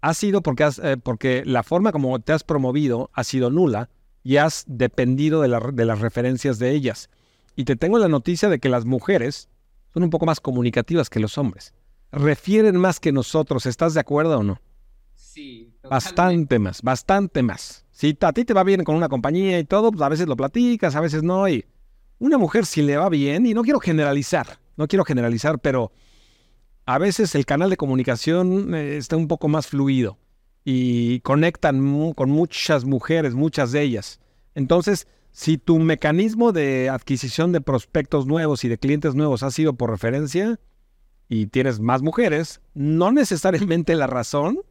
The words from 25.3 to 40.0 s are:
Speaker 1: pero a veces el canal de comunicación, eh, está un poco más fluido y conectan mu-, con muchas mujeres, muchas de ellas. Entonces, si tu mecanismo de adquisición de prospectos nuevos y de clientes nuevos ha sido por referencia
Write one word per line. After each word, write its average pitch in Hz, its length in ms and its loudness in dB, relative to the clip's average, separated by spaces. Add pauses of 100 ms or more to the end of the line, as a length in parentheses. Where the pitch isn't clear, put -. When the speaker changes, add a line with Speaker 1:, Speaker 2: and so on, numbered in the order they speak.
Speaker 1:
pero 131 320 -2 (960)
a 127 120 0
veces 185 380 0
el 139 100 2
canal 160 240 0
de 185 80 0
comunicación, 156 960 0
eh, 147 240 -6
está 151 200 -4
un 160 100 0
poco 156 220 -2
más 147 180 0
fluido 135 500 0 (460)
y 123 560 0
conectan 147 640 2
mu-, 143 340 0
con 135 140 0
muchas 151 560 0
mujeres, 139 500 0
muchas 139 360 -2
de 147 100 0
ellas. 120 380 -4 (360)
Entonces, 165 520 0 (240)
si - 260 0
tu 165 200 2
mecanismo 185 760 2
de 135 360 0
adquisición 135 600 -2
de 165 100 2
prospectos 139 640 -2
nuevos 151 380 0
y 123 60 0
de 113 100 -2
clientes 143 340 0
nuevos 139 300 0
ha 135 80 -4
sido 156 220 0
por 120 180 -2
referencia 147 680 -2 (680)